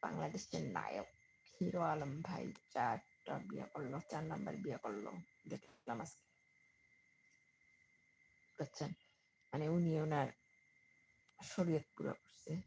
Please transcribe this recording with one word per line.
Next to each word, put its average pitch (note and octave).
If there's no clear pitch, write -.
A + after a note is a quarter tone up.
বাংলাদেশের D#3+
নায়ক D2+
হিরো F3+
আলম D3+
ভাই F#3
চারটা -
বিয়ে -
করলো, C#3+
চার D#3
নাম্বার D3+
বিয়ে -
করলো G#2
দেখলাম -
আজকে। -
বুঝছেন? D3+
মানে D3+
উনি E3+
ওনার D3+
শরীয়ত E3+
পুরো C#3+
করছে -